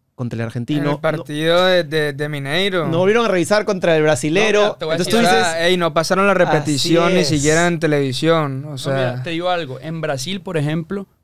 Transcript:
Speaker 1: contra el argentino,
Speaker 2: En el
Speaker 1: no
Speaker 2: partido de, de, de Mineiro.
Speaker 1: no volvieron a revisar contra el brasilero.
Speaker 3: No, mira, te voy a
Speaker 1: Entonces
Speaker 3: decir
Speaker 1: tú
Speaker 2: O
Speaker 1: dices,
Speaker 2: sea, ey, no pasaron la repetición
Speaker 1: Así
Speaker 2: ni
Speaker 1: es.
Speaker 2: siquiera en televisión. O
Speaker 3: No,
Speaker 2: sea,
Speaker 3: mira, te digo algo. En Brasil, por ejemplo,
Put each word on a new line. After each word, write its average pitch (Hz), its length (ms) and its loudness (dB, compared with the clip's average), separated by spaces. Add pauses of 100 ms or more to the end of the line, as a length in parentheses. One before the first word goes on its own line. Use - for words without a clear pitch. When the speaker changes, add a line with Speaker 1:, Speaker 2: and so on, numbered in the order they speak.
(160)
Speaker 1:
contra 120 220 -6
el 113 80 -4
argentino, 120 340 -4
Speaker 2:
En 143 60 -2
el 147 80 0
Speaker 1:
no - 80 -6
Speaker 2:
partido 160 640 0
de, 180 180 2
de, 147 300 -2
de 147 160 -6
Mineiro. 156 580 -2
Speaker 1:
no 165 120 0
volvieron 214 260 2
a - 20 0
revisar 202 380 0
contra 180 300 0
el 156 60 4
brasilero. 156 600 2
Speaker 3:
No, 208 60 4
mira, 208 120 -6
te 165 60 -8
voy 156 80 -4
a - 20 0
Speaker 1:
Entonces 170 180 -2
Speaker 3:
decir 226 160 4
Speaker 1:
tú 185 60 4
Speaker 2:
O 185 40 4
Speaker 1:
dices, 175 140 0
Speaker 2:
sea, 165 140 0
ey, 185 100 2
no 165 160 0
pasaron 185 320 2
la 202 80 4
repetición 156 720 2
Speaker 1:
Así 185 80 2
Speaker 2:
ni 180 60 4
Speaker 1:
es. 170 80 0
Speaker 2:
siquiera 156 400 2
en 170 120 0
televisión. 147 840 0
O 151 60 -12
Speaker 3:
No, 139 80 -10
Speaker 2:
sea, 135 160 -4
Speaker 3:
mira, 127 280 -2
te 175 80 -8
digo 170 180 -4
algo. 160 300 -4
En 160 220 -8
Brasil, 156 400 -6
por 180 160 -6
ejemplo, 165 480 -4 (180)